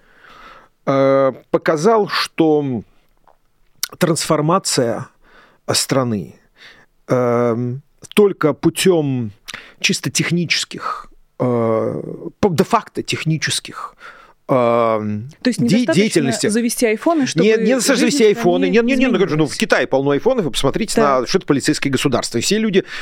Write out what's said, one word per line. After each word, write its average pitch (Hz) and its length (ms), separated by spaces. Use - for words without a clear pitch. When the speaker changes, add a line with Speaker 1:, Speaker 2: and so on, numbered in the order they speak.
Speaker 1:
э, 135 440
показал, 180 560
что 147 720
трансформация 151 1120
страны, 120 640
эм, 120 720
только 185 400
путем 143 760
чисто - 320
технических, - 1000
э, 113 600
по-, 208 100
де-факто 180 540
технических, - 920
эм, 117 840
Speaker 2:
То - 80
есть 233 100
Speaker 1:
де-, - 60
Speaker 2:
недостаточно 233 300
Speaker 1:
деятельности. 214 520
Speaker 2:
завести 233 380
айфоны, 262 400
чтобы 170 200
Speaker 1:
Нет, 220 160
не 220 140
достаточно 247 300
Speaker 2:
жизнь 262 120
Speaker 1:
завести 254 60
Speaker 2:
в - 40
Speaker 1:
айфоны. 180 300
Speaker 2:
стране 180 60
Speaker 1:
Нет, 226 120
нет, 254 140
нет, 262 120
ну, 190 60
Speaker 2:
изменилась? 160 220
Speaker 1:
ну, 156 80
в 117 100
Китае 160 300
полно 139 240
айфонов, 208 340
вы 131 60
посмотрите - 440
Speaker 2:
Так. 139 260
Speaker 1:
на, 113 60
что 196 120
это - 80
полицейское 143 440
государство. 120 460
И 117 40
все 202 180
люди, 202 240